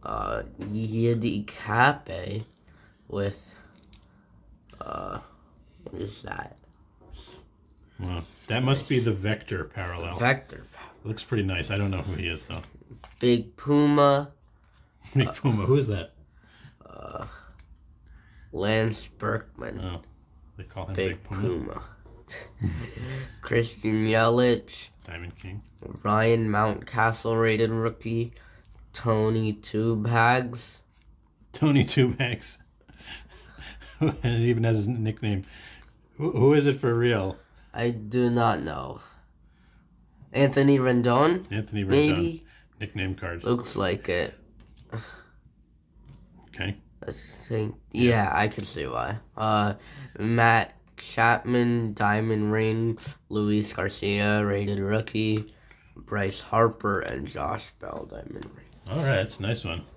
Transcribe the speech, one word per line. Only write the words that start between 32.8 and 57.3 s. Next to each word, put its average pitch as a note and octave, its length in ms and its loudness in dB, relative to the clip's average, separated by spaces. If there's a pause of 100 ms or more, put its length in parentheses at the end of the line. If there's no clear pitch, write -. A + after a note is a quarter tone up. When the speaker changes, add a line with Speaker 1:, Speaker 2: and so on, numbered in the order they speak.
Speaker 2:
It D3+ 260 0 (160)
even A#2 220 4
has A2+ 140 4
his G#2 100 0
nickname. A2 560 -2 (760)
Who, D3+ 120 -2
who C#3 240 6
is C#3+ 140 6
it C#3 80 4
for B2+ 180 2
real? A#2 440 2 (360)
Speaker 1:
I A#2 160 -2
do A#2 400 0
not A2+ 320 2
know. C2+ 380 -8 (1300)
Anthony C#3 440 6
Rendon? B2+ 720 4
Speaker 2:
Anthony G#2 320 -4
Rendon. F#2+ 60 -4
Speaker 1:
Maybe? C#3 560 2 (340)
Speaker 2:
Nickname F#2+ 360 -6
card. E2+ 280 -8
Speaker 1:
Looks A#2+ 320 -2
like F#2 320 -2
it. F2 280 -2 (2250)
Speaker 2:
Okay. G2 280 -6 (300)
Speaker 1:
I - 40 -8
think, - 640 -6 (160)
Speaker 2:
Yeah. A#2+ 180 6
Speaker 1:
yeah, G#2 260 4
I G#2 140 2
can G#2 160 -10
see D2+ 200 -8
why. B1 320 -6 (180)
Uh, G#2+ 380 2 (460)
Matt A#2 560 4 (220)
Chapman, A#2+ 1000 2
Diamond G#2+ 560 2
Ring, A2+ 480 0 (300)
Luis G#2 440 0
Garcia, G2+ 720 0
rated G2+ 320 0
rookie, G#2+ 760 -2 (420)
Bryce G2+ 440 -4
Harper, G#2+ 600 2
and C2+ 260 -6
Josh - 380 -6 (140)